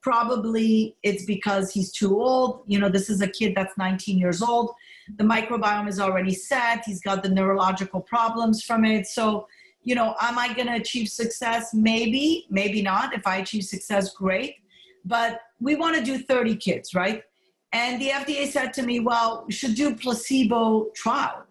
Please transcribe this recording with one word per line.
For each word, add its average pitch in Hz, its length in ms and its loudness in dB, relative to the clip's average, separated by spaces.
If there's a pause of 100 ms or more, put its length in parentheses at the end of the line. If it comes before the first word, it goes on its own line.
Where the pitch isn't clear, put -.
probably 226 1000 2
it's 190 220 -2
because 196 480 -2
he's 190 180 -2
too 196 220 0 (100)
old. 254 460 2
You 202 100 2
know, 202 100 2
this 190 220 0
is 196 100 0
a 202 60 2 (120)
kid 196 180 0
that's 190 200 -4
nineteen 190 400 -2
years 180 340 2
old. 233 260 0 (400)
The 214 80 0
microbiome 214 640 0
is 190 100 -4
already 190 360 2 (160)
set. 233 360 0
He's 190 140 -6
got 196 240 -2
the 190 60 0 (100)
neurological 190 600 0
problems 226 600 0
from 226 220 2
it. 214 240 2
So, 214 400 -2 (400)
you 247 60 2
know, 226 260 0
am 240 160 0
I 240 160 -2
gonna 240 240 -2
achieve 226 320 -4
success? 233 640 -4
Maybe, 233 800 2
maybe 202 320 0
not. 202 320 0
If 202 180 -8
I 190 40 0
achieve 190 280 -4
success, 196 480 -2 (120)
great. 196 320 -2 (480)
But 233 360 -2 (200)
we 285 160 2
wanna 330 260 0
do 262 160 -2
thirty 240 380 2
kids, - 380 -4
right? 196 280 0 (500)
And 240 300 -2
the 269 80 -2
F 277 160 -4
D 294 40 -6 (120)
A 277 40 -2
said 262 280 -2
to 269 80 -4
me, 240 160 0
"Well, 233 480 0
we 214 60 -6
should 226 240 -2
do 277 180 2
placebo 226 960 2 (120)
trial. - 480 -2